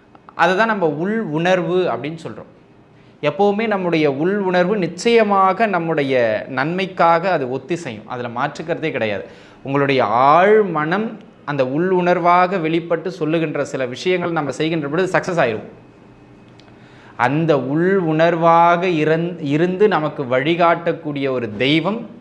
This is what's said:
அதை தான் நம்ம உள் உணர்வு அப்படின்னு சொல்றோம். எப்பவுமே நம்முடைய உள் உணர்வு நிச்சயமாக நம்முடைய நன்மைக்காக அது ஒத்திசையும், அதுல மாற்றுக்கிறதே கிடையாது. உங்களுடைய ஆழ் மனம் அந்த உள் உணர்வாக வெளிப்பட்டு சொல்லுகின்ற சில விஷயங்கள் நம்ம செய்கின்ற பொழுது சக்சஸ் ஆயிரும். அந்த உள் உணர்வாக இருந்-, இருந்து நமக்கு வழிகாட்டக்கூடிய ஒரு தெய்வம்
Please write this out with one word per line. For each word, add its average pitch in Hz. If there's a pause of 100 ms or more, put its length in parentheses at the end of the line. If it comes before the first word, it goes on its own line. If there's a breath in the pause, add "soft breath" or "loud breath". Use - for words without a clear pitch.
(360 soft breath)
அதை 175
தான் 220
நம்ம 202
உள் 180
உணர்வு 175
அப்படின்னு 143
சொல்றோம். 220 (720 soft breath)
எப்பவுமே 202
நம்முடைய 170
உள் 175
உணர்வு 180
நிச்சயமாக 196
நம்முடைய 139
நன்மைக்காக 170
அது 143
ஒத்திசையும், 127
அதுல 123
மாற்றுக்கிறதே 147
கிடையாது. 113 (360 loud breath)
உங்களுடைய 139
ஆழ் 151
மனம் 185 (280)
அந்த 135
உள் 165
உணர்வாக 180
வெளிப்பட்டு 165
சொல்லுகின்ற 156
சில 131
விஷயங்கள் 175
நம்ம 147
செய்கின்ற 156
பொழுது 175
சக்சஸ் 165
ஆயிரும். 107 (1500 loud breath)
அந்த 143
உள் 170
உணர்வாக 170
இருந்-, 165
இருந்து 180
நமக்கு 151
வழிகாட்டக்கூடிய 151
ஒரு 117
தெய்வம் 160 (120)